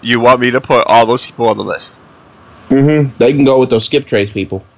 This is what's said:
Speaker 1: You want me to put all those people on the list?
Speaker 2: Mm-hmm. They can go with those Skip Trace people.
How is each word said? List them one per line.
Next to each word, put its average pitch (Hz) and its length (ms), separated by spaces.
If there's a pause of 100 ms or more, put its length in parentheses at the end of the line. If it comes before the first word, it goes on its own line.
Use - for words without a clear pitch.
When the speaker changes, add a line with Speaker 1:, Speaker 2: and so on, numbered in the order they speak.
Speaker 1:
You 117 180
want 123 200
me 123 100
to 127 100
put 123 260
all 117 200
those 120 180
people - 240
on 107 80
the 101 80
list? - 340 (680)
Speaker 2:
Mm-hmm. 139 500
They 120 140
can 143 120
go 131 160
with 127 100
those 113 160
Skip 143 200
Trace 101 240
people. 98 340 (140)